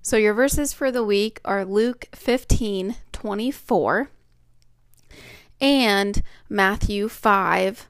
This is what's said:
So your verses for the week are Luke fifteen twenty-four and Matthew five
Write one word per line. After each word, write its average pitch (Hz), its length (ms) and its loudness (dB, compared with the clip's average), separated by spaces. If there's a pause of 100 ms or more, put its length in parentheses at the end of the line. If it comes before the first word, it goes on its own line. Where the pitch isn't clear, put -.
So - 160 -2
your 214 160 4
verses 277 400 0
for 269 200 -2
the 240 100 -2
week 208 420 -2
are 196 200 -2
Luke 214 500 -2
fifteen 214 800 -2 (160)
twenty-four 208 1000 -2 (1500)
and 214 640 2 (260)
Matthew 202 600 0
five 190 800 0